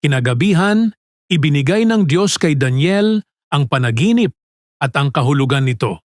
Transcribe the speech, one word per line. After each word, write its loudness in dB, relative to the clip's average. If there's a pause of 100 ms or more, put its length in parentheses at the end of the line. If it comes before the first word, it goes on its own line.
Kinagabihan, 0 (400)
ibinigay 0
ng 2
Diyos 0
kay 0
Daniel 0 (240)
ang 0
panaginip 0 (400)
at -4
ang 0
kahulugan 0
nito. -4